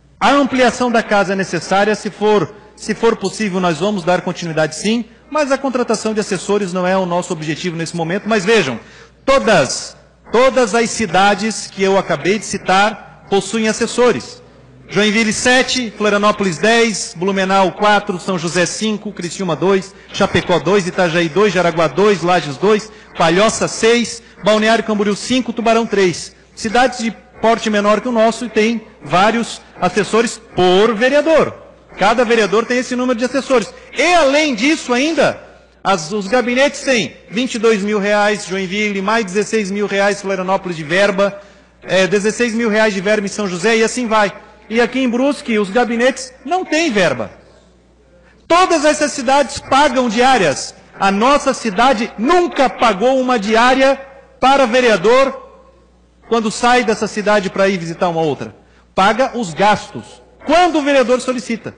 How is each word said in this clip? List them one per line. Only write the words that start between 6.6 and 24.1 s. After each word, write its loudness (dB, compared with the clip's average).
não -2
é 2
o -2
nosso -4
objetivo -6
nesse -8
momento. -4
Mas 0
vejam, 2
todas, 2
todas 2
as 0
cidades 0
que -8
eu 2
acabei -2
de -10
citar -2
possuem 0
assessores. -2
Joinville 0
sete, 0
Florianópolis 0
dez, 0
Blumenau 0
quatro, 0
São -4
José 0
cinco, -6
Criciúma -6
dois, 0
Chapecó 0
dois, 0
Itajaí 0
dois, 2
Jaraguá 0
dois, 0
Lages 0
dois, 0
Palhoça 2
seis, 0